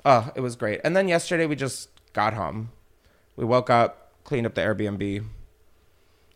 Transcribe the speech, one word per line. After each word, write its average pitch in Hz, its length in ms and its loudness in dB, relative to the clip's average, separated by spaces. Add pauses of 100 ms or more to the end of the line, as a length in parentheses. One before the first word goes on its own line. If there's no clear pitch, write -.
uh, 127 300 6
it - 60 -6
was 123 160 -4
great. 107 280 -2
And 165 120 2
then 196 120 2
yesterday 170 380 0
we 147 100 -2
just 131 320 -6 (240)
got 107 220 0
home. 107 360 -6 (640)
We - 80 -4
woke 123 260 2
up, - 420 2 (120)
cleaned 120 220 -2
up 107 80 -4
the 98 60 -2
Airbnb, 101 640 -2 (1120)